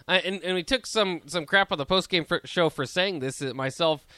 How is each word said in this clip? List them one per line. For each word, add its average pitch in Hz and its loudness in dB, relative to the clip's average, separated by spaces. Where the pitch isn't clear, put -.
uh, 180 4
and, 190 -4
and 185 -2
we 175 -2
took 262 -2
some, 190 0
some 165 -2
crap 196 4
on 180 0
the 139 -2
post-game 180 2
for, 175 -2
show 165 2
for 139 -4
saying 185 0
this, 131 -4
uh, 131 -4
myself, 139 -2